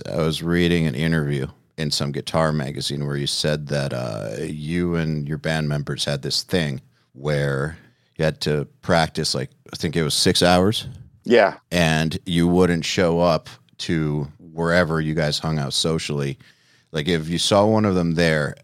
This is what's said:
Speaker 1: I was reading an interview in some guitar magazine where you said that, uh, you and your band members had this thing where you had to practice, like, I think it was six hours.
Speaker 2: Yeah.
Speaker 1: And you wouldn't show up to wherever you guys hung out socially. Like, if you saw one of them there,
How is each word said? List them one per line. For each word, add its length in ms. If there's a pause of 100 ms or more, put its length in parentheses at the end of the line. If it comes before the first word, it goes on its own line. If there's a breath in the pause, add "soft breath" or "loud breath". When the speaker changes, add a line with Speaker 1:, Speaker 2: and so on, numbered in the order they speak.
Speaker 1:
I 100
was 260
reading 420
an 80
interview 540 (280)
in 140
some 220
guitar 400
magazine 560
where 100
you 80
said 440
that, 240
uh, 480
you 520
and 340
your 120
band 280
members 380
had 160
this 220
thing 380 (320)
where 640 (380 soft breath)
you 80
had 160
to 240 (180)
practice, 500
like, 160 (240)
I 20
think 200
it 80
was 100
six 300
hours. 440 (360)
Speaker 2:
Yeah. 340 (140)
Speaker 1:
And 560
you 200
wouldn't 380
show 360
up 280 (300)
to 580
wherever 640
you 140
guys 240
hung 180
out 160
socially. 640 (560 soft breath)
Like, 140
if 220
you 80
saw 280
one 200
of 100
them 200
there, 380 (100)